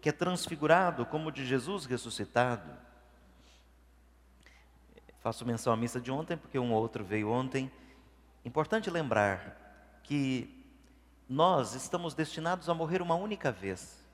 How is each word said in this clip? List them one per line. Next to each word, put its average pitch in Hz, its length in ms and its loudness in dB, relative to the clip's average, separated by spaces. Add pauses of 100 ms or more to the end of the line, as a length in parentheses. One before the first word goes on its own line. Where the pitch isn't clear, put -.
que - 80 2
é 147 40 2
transfigurado, 170 920 4
como 156 240 -4
o 151 40 -6
de 135 120 -6
Jesus 127 400 -2
ressuscitado. 117 840 0 (2500)
Faço 113 240 -4
menção 117 260 0
à 113 60 6
missa 120 240 -2
de 120 100 -8
ontem, 160 260 -4
porque - 220 -6
um 120 140 0
ou 110 80 4
outro 113 240 -4
veio 104 240 0
ontem. 131 420 0 (720)
Importante 156 460 0
lembrar 107 1120 0
que 135 600 -2 (640)
nós 139 460 4
estamos 165 400 -6
destinados 160 560 -4
a 170 40 4
morrer 165 280 -2
uma 170 140 2
única 196 360 -2
vez. 95 500 -8 (120)